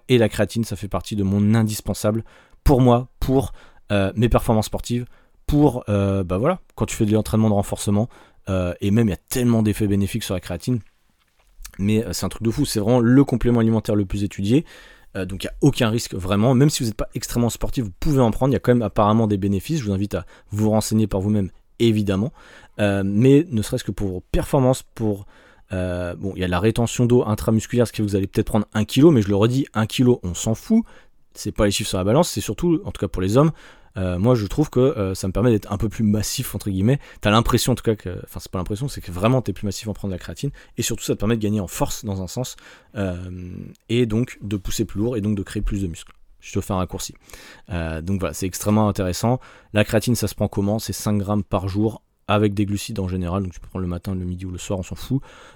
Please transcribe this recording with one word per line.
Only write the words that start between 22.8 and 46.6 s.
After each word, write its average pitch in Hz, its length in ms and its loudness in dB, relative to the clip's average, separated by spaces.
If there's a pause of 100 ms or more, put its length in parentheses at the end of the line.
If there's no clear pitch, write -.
mais 131 440 6
ne 113 120 0
serait-ce - 220 -4
que - 80 -8
pour 101 160 -4
vos 92 120 -6 (120)
performances, 131 520 2
pour, 104 420 -4 (460)
euh, 90 440 -4
bon, 95 200 -6
il 90 60 -6
y - 20 -2
a 90 40 -2
la 90 120 0
rétention 113 460 2
d'eau 120 200 4
intramusculaire, 110 640 0
ce - 40 -6
qui - 60 -14
fait 110 60 -2
que 104 60 0
vous 98 60 -2
allez 98 120 0
peut-être - 200 -2
prendre 104 260 0
un 107 120 0
kilo, 156 260 6
mais 120 100 6
je 95 60 0
le 101 80 2
redis, 123 380 2
un 107 120 0
kilo, 123 380 2
on 90 100 -4
s'en 113 220 -2
fout, 226 280 0 (500)
c'est - 180 -8
pas 110 140 2
les 104 60 4
chiffres 104 180 -2
sur 101 80 -2
la 90 60 0
balance, 127 260 4
c'est 104 120 -6
surtout, 165 440 0
en 120 60 -10
tout - 80 -10
cas 104 80 -4
pour 92 140 -4
les 101 160 2
hommes, 156 140 6 (460)
euh, 92 200 -2
moi 117 160 4
je 107 140 0
trouve 151 220 -2
que, 123 100 0
euh, 107 340 0
ça 95 140 -6
me 92 60 -4
permet 117 180 4
d'être 104 200 0
un 98 60 -4
peu 107 100 -2
plus 110 160 -4
massif 104 520 -2
entre 101 160 -6
guillemets. 104 280 2 (220)
T'as - 80 2
l'impression 117 440 4
en - 20 0
tout - 80 -8
cas 110 120 2
que, 95 140 -10 (140)
enfin - 160 -14
c'est - 120 -16
pas 95 60 -6
l'impression, 101 300 -4
c'est - 140 -10
que - 100 -12
vraiment 110 320 2
t'es 98 100 -4
plus - 120 -8
massif 101 220 -6
en 101 60 -6
prenant - 160 -8
de 92 60 -6
la 85 40 -8
créatine, 90 300 -8 (280)
et 120 40 -4
surtout - 220 -4
ça 139 100 -2
te - 60 -6
permet 110 180 0
de 107 40 -4
gagner 104 180 0
en 90 80 -6
force - 360 -4
dans 95 200 -6
un 90 40 -10
sens, - 280 -8 (400)
euh, 90 560 -8 (380)
et 120 180 0
donc 110 340 -2
de 101 160 -4
pousser - 280 -2
plus 98 140 -8
lourd, 120 160 -2
et 104 60 -4
donc 104 140 0
de 98 80 -4
créer - 180 -8
plus 101 200 -2
de 95 60 -4
muscles. - 260 -12 (300)
Je - 80 -18
te 101 80 -2
fais 101 140 -4